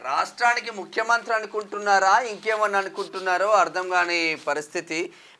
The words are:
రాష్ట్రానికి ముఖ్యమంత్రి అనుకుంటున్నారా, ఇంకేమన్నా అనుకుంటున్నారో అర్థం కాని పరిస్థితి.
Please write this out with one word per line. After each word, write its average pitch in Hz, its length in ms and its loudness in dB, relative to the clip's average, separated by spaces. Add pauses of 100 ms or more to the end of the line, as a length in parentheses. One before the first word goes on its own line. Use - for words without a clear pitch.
రాష్ట్రానికి 233 680 0
ముఖ్యమంత్రి 220 640 -2
అనుకుంటున్నారా, 202 840 2
ఇంకేమన్నా 214 600 0
అనుకుంటున్నారో 185 720 -2
అర్థం 185 380 2
కాని 175 480 0 (100)
పరిస్థితి. 160 680 -4 (260)